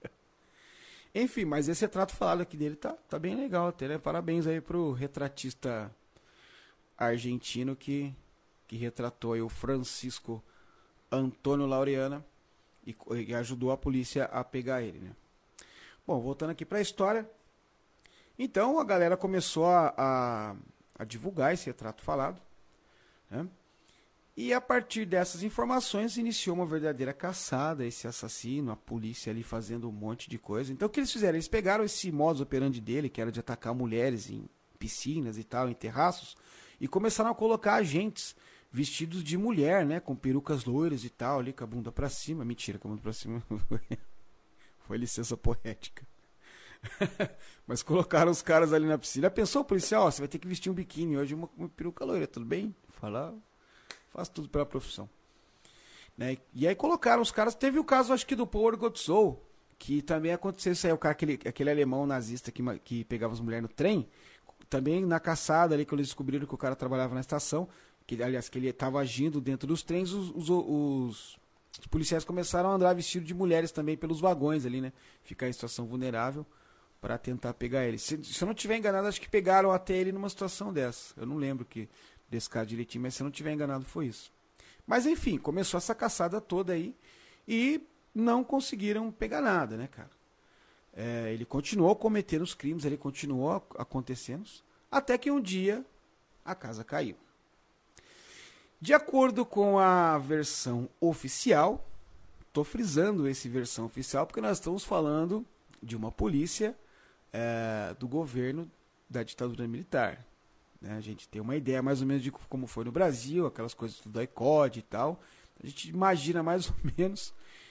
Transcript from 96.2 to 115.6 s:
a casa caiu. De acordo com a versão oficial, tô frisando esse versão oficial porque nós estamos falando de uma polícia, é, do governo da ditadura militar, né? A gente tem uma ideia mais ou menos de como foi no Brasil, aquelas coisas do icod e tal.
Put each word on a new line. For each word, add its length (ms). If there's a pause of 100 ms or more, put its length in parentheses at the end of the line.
a 100
casa 300
caiu. 320 (1600)
De 140
acordo 520
com 340
a 380
versão 720 (100)
oficial, 880 (640)
tô 120
frisando 640
esse 200
versão 380
oficial 420
porque 140
nós 160
estamos 260
falando 600 (360)
de 140
uma 160
polícia, 640 (560)
é, 680
do 100
governo 640 (400)
da 140
ditadura 440
militar, 580 (560)
né? 160
A 20
gente 300
tem 100
uma 160
ideia 260
mais 200
ou 60
menos 160
de 80
como 340
foi 180
no 80
Brasil, 540
aquelas 280
coisas 300
do 180
icod 580
e 20
tal. 400 (420)